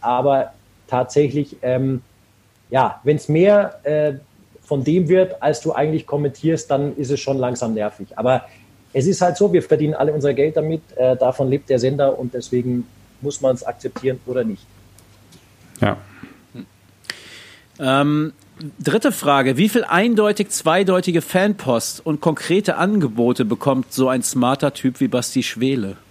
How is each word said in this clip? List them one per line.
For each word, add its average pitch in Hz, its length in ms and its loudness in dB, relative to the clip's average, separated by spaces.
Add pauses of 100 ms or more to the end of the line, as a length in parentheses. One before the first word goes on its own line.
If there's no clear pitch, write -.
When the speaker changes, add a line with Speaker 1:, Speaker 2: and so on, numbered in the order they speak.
Speaker 1:
Aber 127 500 2 (340)
tatsächlich, 139 760 -2
ähm, 131 400 -2 (640)
ja, 127 360 0
wenn's 151 260 0
mehr, 196 540 4
äh, 151 280 0 (500)
von 139 220 -2
dem 160 240 2
wird, 185 340 2
als 160 200 0
du 156 100 -2
eigentlich 156 340 -2
kommentierst, 147 640 -2
dann 139 280 0
ist 135 120 -6
es 139 100 0
schon 135 180 -2
langsam 123 340 -2
nervig. 104 360 -6 (100)
Aber 123 240 2 (500)
es 139 140 -2
ist 185 160 0
halt 180 160 2
so, 202 120 4
wir 170 120 4
verdienen 151 320 0
alle 147 180 0
unser 143 220 0
Geld 151 240 0
damit, 156 240 -2 (140)
äh, 127 200 4
davon 131 320 0
lebt 139 220 -2
der 131 80 2
Sender 135 400 0
und 123 160 -8
deswegen 123 520 -2 (360)
muss 143 180 -6
man's 131 240 0
akzeptieren 127 600 -6
oder 123 180 -2
nicht. 107 220 -8 (1120)
Speaker 2:
Ja. 104 160 0 (1800)
Speaker 3:
Ähm, 147 520 0 (460)
dritte 226 340 0
Frage, 135 440 2
wie 196 140 2
viel 233 140 0
eindeutig 208 680 0
zweideutige 180 720 0
Fanpost 185 800 -2
und 151 160 -4
konkrete 175 560 0
Angebote 127 720 0
bekommt 127 480 -2
so 131 140 2
ein 127 140 0
smarter 131 520 0
Typ - 260 -4
wie 131 80 2
Basti 123 340 -2
Schwele? 117 540 -4 (140)